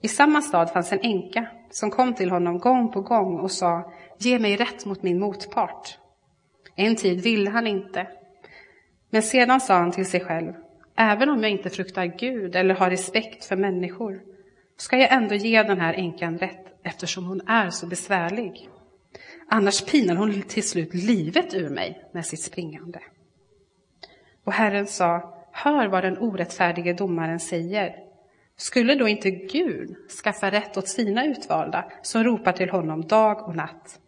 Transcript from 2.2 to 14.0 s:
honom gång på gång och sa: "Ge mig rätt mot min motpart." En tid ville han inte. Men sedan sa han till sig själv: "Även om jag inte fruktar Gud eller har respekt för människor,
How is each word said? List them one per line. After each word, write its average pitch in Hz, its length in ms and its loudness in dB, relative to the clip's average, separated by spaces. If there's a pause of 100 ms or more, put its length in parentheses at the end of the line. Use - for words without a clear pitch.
honom 175 280 0
gång 240 320 4
på 196 100 -4
gång 190 380 0
och 185 120 -2
sa: 175 420 -2 (240)
"Ge 247 220 2
mig 208 160 2
rätt - 300 -2
mot 196 180 -8
min 180 160 2
motpart." - 760 -4 (800)
En 220 200 2
tid 185 260 0
ville 208 280 2
han 233 180 0
inte. 190 400 -4 (1040)
Men 220 120 2
sedan 247 400 4
sa 208 120 2
han 175 180 4
till 185 140 -2
sig 180 140 0
själv: 170 340 -6 (420)
"Även 226 340 4
om 254 140 2
jag 214 80 2
inte 196 180 -4
fruktar 185 360 -4
Gud 190 500 -4
eller 185 200 4
har 185 140 4
respekt 220 560 -4
för 196 100 -4
människor, 190 680 -4 (560)